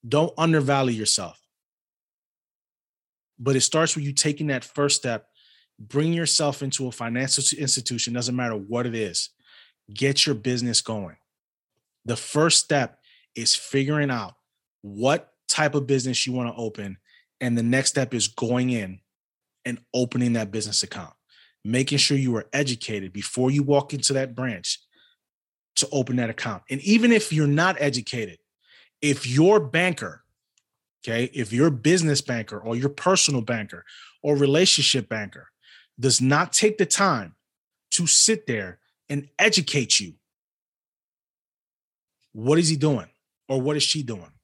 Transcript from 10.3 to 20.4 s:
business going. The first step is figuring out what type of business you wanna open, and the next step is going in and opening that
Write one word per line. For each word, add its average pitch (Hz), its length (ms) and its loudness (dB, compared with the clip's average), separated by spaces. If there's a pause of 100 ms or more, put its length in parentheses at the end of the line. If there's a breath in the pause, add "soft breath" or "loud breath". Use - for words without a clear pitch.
business 120 460 -2
going. 101 360 -8 (880)
The 117 100 -2
first - 480 2
step 139 360 -2 (360 soft breath)
is 113 200 0
figuring 143 540 0
out 110 260 -6 (460)
what 120 520 -2 (140)
type 151 280 0
of 139 100 0
business 127 400 0
you 127 80 -4
wanna 123 220 -4
open, 104 420 -8 (420 soft breath)
and 120 180 0
the 117 60 0
next 131 260 2
step 131 240 -2
is 117 140 -2
going 127 440 0
in 98 300 -6 (640)
and 120 180 -8 (100)
opening 123 400 2
that 107 180 -2